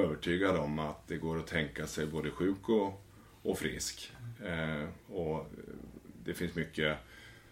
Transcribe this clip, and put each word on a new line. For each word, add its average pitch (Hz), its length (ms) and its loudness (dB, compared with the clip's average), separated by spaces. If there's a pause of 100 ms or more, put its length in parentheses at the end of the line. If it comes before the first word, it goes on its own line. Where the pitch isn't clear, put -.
övertygad 87 540 4
om 76 220 2
att 76 280 -2
det 87 100 -2
går 80 220 0
att 78 80 -4
tänka 78 400 0
sig 78 200 0
både 76 240 -2
sjuk 95 380 2
och, 101 340 4 (380)
och - 180 0
frisk. - 520 -4 (340)
Eh, 80 420 0 (280)
och 78 320 0 (760)
det 90 100 -4
finns 85 220 -2
mycket 78 420 2 (540)